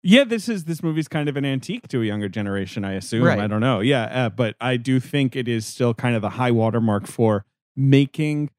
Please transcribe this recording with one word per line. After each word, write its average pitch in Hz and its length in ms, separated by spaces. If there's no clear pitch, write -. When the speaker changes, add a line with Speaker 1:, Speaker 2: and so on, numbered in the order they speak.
Speaker 1:
Yeah, 240 220
this 226 240
is, 196 160
this 165 180
movie's 160 260
kind 147 200
of 139 80
an 139 80
antique 135 440
to 127 120
a 113 40
younger 104 260
generation, 98 560
I 98 80
assume. 110 280
Speaker 2:
Right. - 160
Speaker 1:
I 104 80
don't 107 140
know. 120 180
Yeah, 120 260
uh, - 40
but 107 300
I 127 160
do 131 220
think 135 380
it 123 100
is 117 200
still 120 280
kind 120 220
of 104 60
the 104 80
high 120 220
watermark 113 540
for 107 380
making 143 720